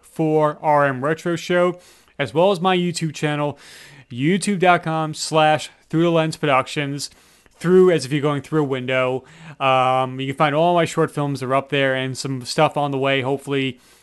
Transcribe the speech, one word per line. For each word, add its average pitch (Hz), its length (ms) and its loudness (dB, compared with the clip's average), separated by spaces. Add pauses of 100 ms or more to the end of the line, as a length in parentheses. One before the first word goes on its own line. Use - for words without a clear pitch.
four 156 600 0
R 147 260 4
M 131 180 -4
Retro 160 320 -2
Show, 175 420 0 (400)
as 120 160 -4
well 180 160 4
as 185 100 -2
my 185 160 0
YouTube 170 380 -2
channel, 147 440 -4 (520)
youtube 170 480 0
dot 175 240 4
com 160 320 -4
slash 156 560 2 (180)
through 160 140 0
the 175 80 2
lens 160 260 0
productions. 139 760 -2 (500)
Through 185 300 6
as 156 140 0
if 127 80 -6
you're 147 100 -2
going 143 200 -2
through 156 180 -2
a 147 40 0
window. 131 600 -2 (340)
Um, 131 600 2
you 135 80 -6
can 135 80 -6
find 147 180 0
all 170 200 2
my 170 100 4
short 160 260 -2
films 143 320 -4
are 127 140 -4
up 135 140 -2
there 139 220 0
and 131 240 -4
some 131 280 -8
stuff 151 320 0
on 143 160 -2
the 135 60 -4
way. 135 240 0
Hopefully 135 580 -4 (220)